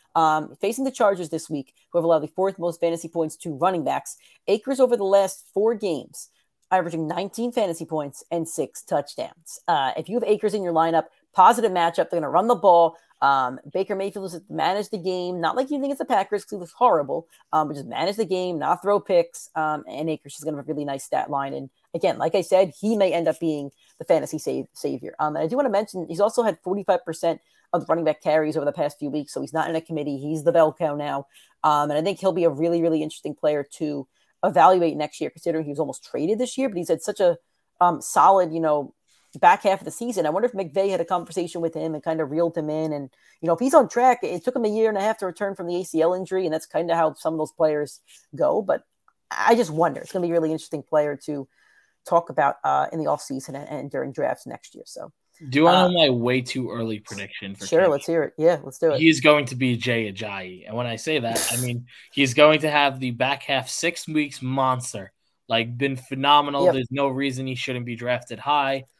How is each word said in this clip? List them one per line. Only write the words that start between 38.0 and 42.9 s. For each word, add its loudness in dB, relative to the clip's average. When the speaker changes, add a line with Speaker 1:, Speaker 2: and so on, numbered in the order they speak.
Speaker 1:
solid, 4
you -2
know, 0
back 6
half 2
of -18
the -10
season. -4
I 0
wonder 0
if -2
McVay 0
had 0
a 0
conversation -4
with -2
him -4
and -8
kinda -2
reeled -2
him -4
in. -2